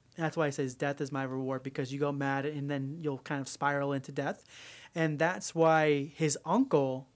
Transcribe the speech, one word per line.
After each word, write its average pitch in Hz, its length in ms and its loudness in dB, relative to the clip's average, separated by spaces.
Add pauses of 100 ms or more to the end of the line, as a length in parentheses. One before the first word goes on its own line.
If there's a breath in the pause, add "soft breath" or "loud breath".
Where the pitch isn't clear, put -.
(180)
That's 160 200 -2
why 156 100 2
he 139 60 -2
says, 131 220 -4
"Death 143 260 -2
is 135 100 -6
my 135 120 -4
reward," 131 400 -4
because 135 280 -6
you 139 80 -6
go 143 140 0
mad, 139 320 -2
and 147 260 -4
then 139 300 -4
you'll 143 160 -2
kind 139 240 -6
of 127 80 -8
spiral 143 420 0
into 139 220 -6
death, 143 320 -4 (500 loud breath)
and 156 240 0
that's 180 340 0
why 156 520 6 (100)
his 151 300 2
uncle 147 720 2